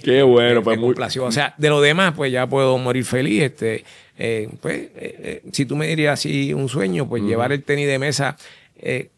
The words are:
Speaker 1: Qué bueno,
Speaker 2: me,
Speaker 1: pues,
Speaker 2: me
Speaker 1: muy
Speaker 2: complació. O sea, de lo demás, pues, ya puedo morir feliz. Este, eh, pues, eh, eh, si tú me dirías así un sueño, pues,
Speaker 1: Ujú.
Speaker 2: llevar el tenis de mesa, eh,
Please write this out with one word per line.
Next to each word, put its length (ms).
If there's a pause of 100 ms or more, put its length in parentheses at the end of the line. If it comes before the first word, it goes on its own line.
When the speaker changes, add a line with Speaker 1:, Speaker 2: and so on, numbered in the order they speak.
Speaker 1:
Qué 200
bueno, 320
Speaker 2:
me, 60
Speaker 1:
pues, 160
Speaker 2:
me 40
Speaker 1:
muy 80
Speaker 2:
complació. 340
O 80
sea, 260
de 120
lo 100
demás, 380
pues, 160
ya 140
puedo 300
morir 280
feliz. 380
Este, 420 (320)
eh, 320 (100)
pues, 180
eh, 180
eh, 480 (100)
si 120
tú 120
me 100
dirías 320
así 340
un 140
sueño, 400
pues, 140
Speaker 1:
Ujú. 80
Speaker 2:
llevar 240
el 100
tenis 240
de 100
mesa, 380 (420)
eh, 400